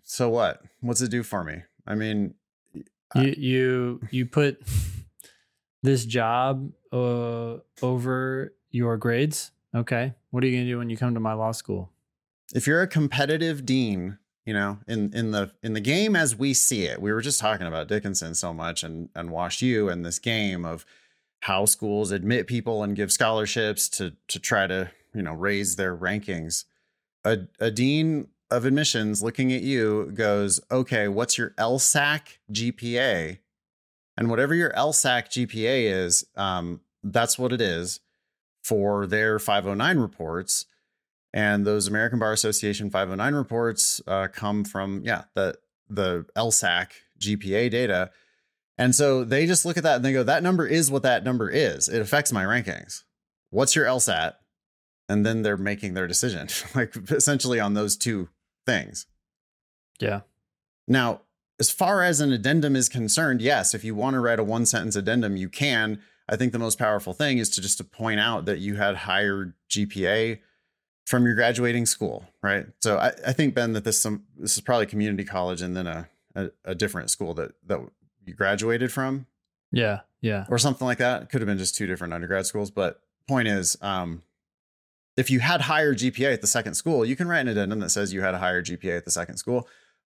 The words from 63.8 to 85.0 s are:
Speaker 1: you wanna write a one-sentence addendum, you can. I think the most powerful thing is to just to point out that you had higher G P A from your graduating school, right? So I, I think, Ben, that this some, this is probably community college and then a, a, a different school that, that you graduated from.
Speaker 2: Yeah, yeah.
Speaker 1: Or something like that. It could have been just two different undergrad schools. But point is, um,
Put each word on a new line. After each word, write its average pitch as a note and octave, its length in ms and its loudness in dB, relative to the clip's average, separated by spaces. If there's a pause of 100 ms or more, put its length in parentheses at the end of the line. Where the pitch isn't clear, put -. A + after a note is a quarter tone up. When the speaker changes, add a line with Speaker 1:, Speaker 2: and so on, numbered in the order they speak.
Speaker 1:
you A2 100 -6
wanna B2+ 280 0
write A#2 180 2
a A2+ 40 2
one-sentence A2 520 0
addendum, G#2 400 2
you F#2 140 -4
can. A2 520 0 (280)
I G#2+ 60 2
think A#2 180 0
the A#2+ 60 -4
most A2+ 200 -2
powerful G#2 340 0
thing C#3 260 0
is G#2+ 120 0
to F#2+ 100 -2
just F#2+ 180 -2
to - 40 -10
point A2 360 -2
out G#2+ 260 0
that F#2 140 0
you G2+ 160 -4
had G2+ 200 2
higher F#2+ 580 0 (160)
G G#2 160 0
P G2+ 220 -2
A A2 340 0 (640)
from B2 200 4
your A#2+ 100 4
graduating A#2+ 500 2
school, F2+ 400 -2 (160)
right? G2+ 240 0 (160)
So G#2 160 4
I, G#2+ 100 4 (200)
I C3 60 0
think, C#3+ 200 2
Ben, A#2 200 0
that G#2+ 100 -2
this G#2+ 160 0
some, G#2+ 240 -2 (140)
this G#2 180 -2
is G#2 60 -6
probably A#2 240 2
community G#2 400 -2
college F2+ 360 -4
and F2+ 140 -4
then F#2 120 -4
a, E2 200 -8 (280)
a, G2 140 -4 (160)
a F#2 100 -4
different F2+ 340 -2
school E2+ 260 -4
that, D#2 160 -6 (160)
that E2 120 -2 (440)
you F2+ 120 -14
graduated A2 560 0
from. C3+ 340 -4 (460)
Speaker 2:
Yeah, G#2+ 300 0 (200)
yeah. G#2 260 -2
Speaker 1:
Or A#2 120 0
something C3 260 0
like B2 140 0
that. B2 240 0
It - 60 -18
could B2+ 120 -2
have G#2+ 60 -2
been G2+ 100 0
just F#2 180 -2
two G#2 120 -4
different F2 260 -6
undergrad F2 320 -2
schools. G#2 240 -4
But F#2 320 -2 (260)
point B2+ 200 2
is, G2 340 0
um, F2+ 400 -4 (960)